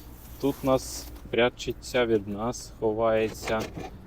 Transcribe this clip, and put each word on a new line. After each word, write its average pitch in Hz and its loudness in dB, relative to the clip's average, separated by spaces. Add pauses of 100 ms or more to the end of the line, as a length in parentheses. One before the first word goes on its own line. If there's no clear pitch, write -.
(400)
Тут 139 2
у 139 0
нас - 2 (240)
прячеться 123 2
від 107 2
нас, 107 -4
ховається 110 2 (460)